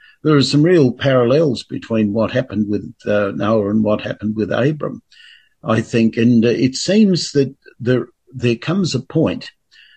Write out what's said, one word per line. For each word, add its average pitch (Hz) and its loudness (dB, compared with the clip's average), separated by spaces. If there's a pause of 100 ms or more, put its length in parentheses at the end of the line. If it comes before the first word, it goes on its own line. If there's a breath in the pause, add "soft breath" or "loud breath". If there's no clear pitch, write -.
(220 soft breath)
There 156 2
are 139 4
some 147 2
real 160 4
parallels 135 0
between 110 -4
what 107 -2
happened 107 -4
with, 101 -6 (120)
uh, 104 0
Noah 104 0
and 107 0
what 104 0
happened - -6
with 104 -4
Abram, 139 -2 (640 soft breath)
I 113 0
think. 113 0
And, 117 4
uh, 120 2
it 131 0
seems 196 0
that 139 0 (240)
there, 123 -2 (200)
there 120 -2
comes 165 -2
a 127 -4
point, - -2 (460 soft breath)